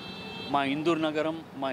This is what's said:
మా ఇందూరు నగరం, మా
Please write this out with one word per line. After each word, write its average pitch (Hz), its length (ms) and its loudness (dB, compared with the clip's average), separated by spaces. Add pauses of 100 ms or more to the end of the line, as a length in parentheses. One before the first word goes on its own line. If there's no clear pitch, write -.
(500)
మా 139 140 4
ఇందూరు 151 340 2
నగరం, 156 460 0 (120)
మా 135 160 0